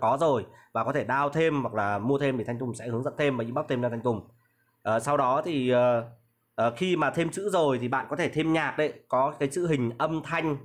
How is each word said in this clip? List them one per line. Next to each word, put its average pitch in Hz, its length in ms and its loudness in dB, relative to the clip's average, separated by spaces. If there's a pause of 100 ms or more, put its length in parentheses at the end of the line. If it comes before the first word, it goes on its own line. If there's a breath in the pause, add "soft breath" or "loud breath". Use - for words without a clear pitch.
có 117 180 2
rồi, 135 260 2 (260 loud breath)
và 113 120 -2
có 131 100 -4
thể 127 120 -2
down 139 240 0
thêm 151 320 2
hoặc 117 120 -4
là 104 240 0
mua 127 220 0
thêm 135 180 0
thì 113 60 -2
Thanh 120 160 -6
Tùng 120 140 -4
sẽ 117 140 -12
hướng 120 160 -4
dẫn 139 140 -6
thêm 139 200 2
và 113 60 -2
inbox 123 260 -4
thêm 127 120 -2
cho 120 80 0
Thanh 117 120 -6
Tùng. 113 280 -2 (540)
Ờ, 110 160 2
sau 147 180 0
đó 135 280 2
thì, 139 240 0
ờ, 123 340 4 (520)
ờ, 117 220 0
khi 180 180 0
mà 160 140 2
thêm 165 200 0
chữ 196 200 -4
rồi 156 320 2
thì 123 60 -2
bạn 123 220 -2
có 151 60 -6
thể 170 140 0
thêm 160 240 0
nhạc 151 240 0
đấy, 151 160 0 (140)
có 135 320 2
cái 143 100 0
chữ 175 180 -2
hình 127 300 2
âm 156 260 -2
thanh 160 420 -2